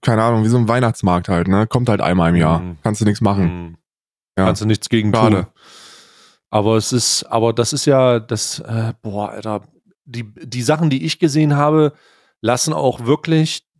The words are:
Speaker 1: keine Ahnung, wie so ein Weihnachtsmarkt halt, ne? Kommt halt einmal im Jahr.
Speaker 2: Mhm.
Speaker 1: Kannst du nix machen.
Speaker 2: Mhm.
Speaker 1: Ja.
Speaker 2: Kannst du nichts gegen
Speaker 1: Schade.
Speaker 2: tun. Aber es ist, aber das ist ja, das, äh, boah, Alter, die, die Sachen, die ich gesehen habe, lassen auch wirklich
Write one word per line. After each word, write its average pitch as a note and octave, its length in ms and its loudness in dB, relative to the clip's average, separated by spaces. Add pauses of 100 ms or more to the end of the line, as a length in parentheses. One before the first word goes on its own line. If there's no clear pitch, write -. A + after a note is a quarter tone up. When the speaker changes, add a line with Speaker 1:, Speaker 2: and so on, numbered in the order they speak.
Speaker 1:
keine A2 200 2
Ahnung, A2+ 220 2
wie A2 40 2
so B2 100 2
ein A2+ 100 0
Weihnachtsmarkt A2 600 0
halt, F2 200 0
ne? G2+ 180 2
Kommt B2 220 -2
halt G#2 120 2
einmal E2+ 300 2
im F2 60 2
Jahr. E2 240 2
Speaker 2:
Mhm. F2 240 -10
Speaker 1:
Kannst G#2 160 -2
du A2 60 0
nix G#2 140 0
machen. G2 240 0 (260)
Speaker 2:
Mhm. E2 60 -20 (600)
Speaker 1:
Ja. F#2+ 80 2
Speaker 2:
Kannst F#2 160 0
du A2 40 -2
nichts G#2+ 220 0
gegen G#2+ 240 0
Speaker 1:
Schade. A2 320 4
Speaker 2:
tun. - 20 -16 (1040)
Aber G#2+ 260 2
es A2 160 -2
ist, - 320 -2
aber A2+ 280 0
das A#2 200 -2
ist C#3+ 140 -4
ja, B2+ 340 4
das, - 400 -6
äh, A2+ 320 -6 (100)
boah, G#2 280 -8
Alter, G#2+ 320 -8 (420)
die, A#2+ 200 -12 (200)
die B2 180 -8
Sachen, D3+ 280 2
die C3+ 140 -2
ich D#3+ 140 -6
gesehen D3 380 2
habe, D3+ 380 2 (460)
lassen B2+ 320 0
auch C3 340 -2
wirklich D#3+ 600 0 (140)